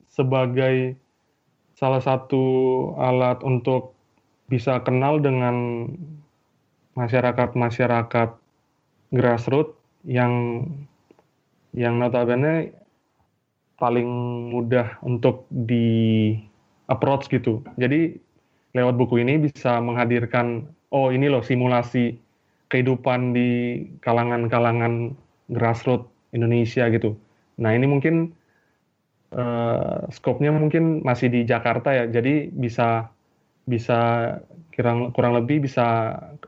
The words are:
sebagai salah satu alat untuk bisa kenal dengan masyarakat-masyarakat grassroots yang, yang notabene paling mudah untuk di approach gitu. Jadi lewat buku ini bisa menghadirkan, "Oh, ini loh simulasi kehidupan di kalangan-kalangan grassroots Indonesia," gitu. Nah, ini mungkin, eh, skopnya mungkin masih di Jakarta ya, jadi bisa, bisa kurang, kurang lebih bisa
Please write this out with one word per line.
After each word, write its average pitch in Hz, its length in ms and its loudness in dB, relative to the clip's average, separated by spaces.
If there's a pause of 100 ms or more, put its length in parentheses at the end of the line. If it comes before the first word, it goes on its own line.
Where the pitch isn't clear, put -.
sebagai 131 880 0 (760)
salah 131 280 0
satu 131 420 0 (540)
alat 127 460 0
untuk 127 520 -2 (500)
bisa 127 360 0
kenal 135 400 2
dengan 123 640 0 (1120)
masyarakat-masyarakat 120 1300 0 (800)
grassroots 123 640 2 (280)
yang, 120 640 -2 (1080)
yang 120 240 0
notabene 123 760 0 (1040)
paling 120 320 0 (420)
mudah 120 500 -2
untuk 123 480 0
di 113 840 2 (520)
approach 135 420 0
gitu. 120 360 -2 (100)
Jadi 143 420 0 (560)
lewat 123 220 2
buku 120 260 2
ini 139 200 2
bisa 131 400 0
menghadirkan, 120 840 0 (280)
"Oh, 135 180 2
ini 127 180 2
loh 135 140 2
simulasi 123 800 0 (500)
kehidupan 123 640 0
di 123 160 2 (520)
kalangan-kalangan 117 1160 0 (320)
grassroots 117 580 0 (240)
Indonesia," 117 580 0
gitu. 110 280 0 (420)
Nah, 110 140 0
ini 123 120 2
mungkin, 160 460 2 (1040)
eh, 117 640 -2 (100)
skopnya 143 420 -2
mungkin 156 520 2
masih 123 260 0
di 120 140 0
Jakarta 117 500 0
ya, 123 140 2
jadi 131 420 0
bisa, 117 600 -2 (560)
bisa 117 360 0 (720)
kurang, 120 400 0
kurang 120 240 2
lebih 127 280 0
bisa 117 540 0 (320)